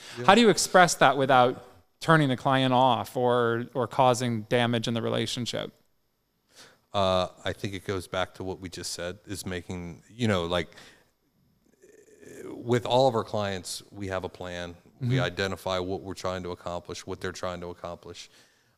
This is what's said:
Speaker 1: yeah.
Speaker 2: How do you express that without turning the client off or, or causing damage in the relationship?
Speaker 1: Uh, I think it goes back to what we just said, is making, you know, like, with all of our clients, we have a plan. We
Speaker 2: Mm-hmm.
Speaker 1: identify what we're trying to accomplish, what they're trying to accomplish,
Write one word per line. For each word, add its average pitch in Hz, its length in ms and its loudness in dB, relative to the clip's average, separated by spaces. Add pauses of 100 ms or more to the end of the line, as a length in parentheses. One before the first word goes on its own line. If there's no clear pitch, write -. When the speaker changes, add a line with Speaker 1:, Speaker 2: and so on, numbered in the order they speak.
(200)
Speaker 1:
yeah. 123 80 -2
Speaker 2:
How 196 80 10
do 233 60 6
you 226 80 8
express 180 440 4
that 139 240 4
without 131 480 4 (340)
turning 156 300 4
the 123 80 0
client 131 380 2
off 123 420 2
or, 120 560 2
or 123 140 -2
causing 120 640 2
damage 120 380 0
in 120 60 -4
the 113 80 -4
relationship? 117 680 -6 (1200)
Speaker 1:
Uh, 92 360 2 (140)
I 95 100 -4
think 101 200 -8
it 92 140 -12
goes 95 200 -6
back 92 280 -4
to - 80 -10
what 92 160 -8
we 95 100 -12
just - 240 -10
said, 90 320 -10
is 98 220 -10
making, 87 600 -10
you 113 200 -4
know, 92 180 2
like, 87 220 -2 (1800)
with 120 380 -2
all 127 220 6
of 117 80 2
our 110 80 0
clients, 98 680 -4
we 98 200 -10
have 92 160 -4
a 87 40 -6
plan. 87 460 -10 (260)
We 127 140 -4
Speaker 2:
Mm-hmm. 87 60 2
Speaker 1:
identify 92 580 -2
what 90 220 -6
we're 95 120 -12
trying 92 300 -6
to 87 80 -8
accomplish, 87 560 -10
what 92 120 -10
they're 92 120 -8
trying 87 300 -8
to 87 80 -12
accomplish, 87 600 -16 (480)